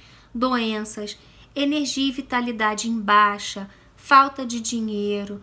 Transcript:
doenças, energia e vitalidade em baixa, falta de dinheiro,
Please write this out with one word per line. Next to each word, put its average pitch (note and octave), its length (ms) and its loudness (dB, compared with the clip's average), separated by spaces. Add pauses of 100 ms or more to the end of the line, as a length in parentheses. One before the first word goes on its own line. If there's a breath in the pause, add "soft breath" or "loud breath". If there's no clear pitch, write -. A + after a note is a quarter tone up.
(320 loud breath)
doenças, A3 880 -2 (380 loud breath)
energia C#4+ 520 0
e C4+ 40 0
vitalidade A#3+ 760 -2
em A3+ 120 -2
baixa, G#3 680 2 (280 loud breath)
falta C#4 500 4
de A#3+ 140 -6
dinheiro, G#3 840 -4